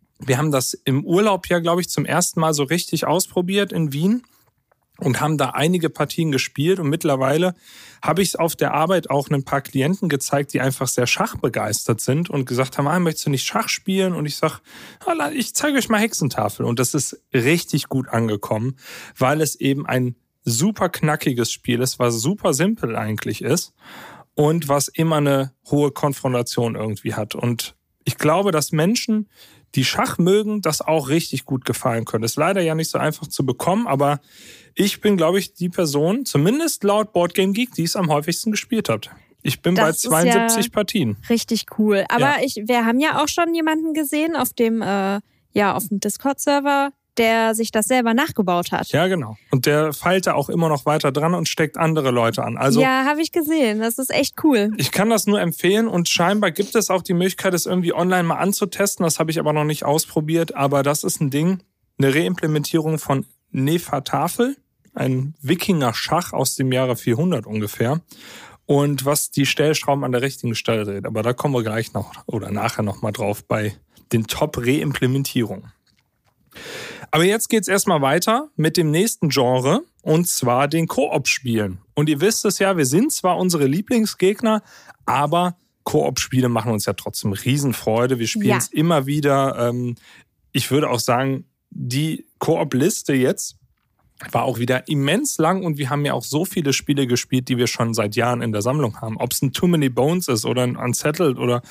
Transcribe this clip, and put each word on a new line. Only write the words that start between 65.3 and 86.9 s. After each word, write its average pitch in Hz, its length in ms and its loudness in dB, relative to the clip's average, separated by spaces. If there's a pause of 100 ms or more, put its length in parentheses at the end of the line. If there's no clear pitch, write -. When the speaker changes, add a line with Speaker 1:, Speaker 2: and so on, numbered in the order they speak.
Speaker 1:
Wikinger-Schach 156 920 0
aus - 220 -2
dem 131 160 0
Jahre 127 240 2
vierhundert 123 520 0
ungefähr. 110 540 -2 (640)
Und 143 380 2
was 143 280 0
die 139 140 2
Stellschrauben 143 580 0
an 131 80 -2
der 123 100 0
richtigen 127 320 -4
Stelle 110 300 -2
dreht. 98 220 -6
Aber 110 180 -2
da 120 80 2
kommen 139 220 -2
wir 120 100 0
gleich 110 300 -4
noch 98 180 -6 (140)
oder 101 260 -6
nachher 107 300 -2
noch 101 200 -4
mal 110 100 -2
drauf 104 320 -4
bei 107 300 -2 (380)
den 113 160 0
Top-Reimplementierungen. 131 1400 -2 (1400)
Aber 156 140 2
jetzt 208 240 2
geht's 220 200 2
erstmal 185 340 2
weiter 220 540 2
mit 156 200 2
dem 165 140 4
nächsten 175 400 2
Genre, 127 500 2 (220)
und 165 260 2
zwar 127 400 2
den 165 180 0
Koop-Spielen. 113 920 -2 (160)
Und 151 140 2
ihr 143 120 2
wisst 214 240 2
es 202 140 0
ja, 196 180 2
wir 156 100 2
sind 196 260 2
zwar 180 260 0
unsere 170 280 2
Lieblingsgegner, 214 960 0 (440)
aber 160 500 0 (280)
Koop-Spiele 131 640 0
machen 117 220 0
uns 104 120 -2
ja 101 80 -2